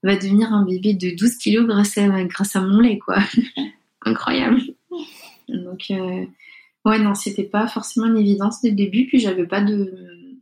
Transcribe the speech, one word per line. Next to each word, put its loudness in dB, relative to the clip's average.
va 2
devenir 2
un 4
bébé 0
de -4
douze 0
kilos 2
grâce 2
à, 2
grâce -4
à 0
mon 4
lait, 4
quoi. -4
<laughs> -12
Incroyable. » 0
Donc, -10
euh, -4
ouais, 2
non, 2
c'était -4
pas -2
forcément -4
une 2
évidence 2
dès 2
le 0
début, 0
puis 2
j'avais 0
pas -2
de -4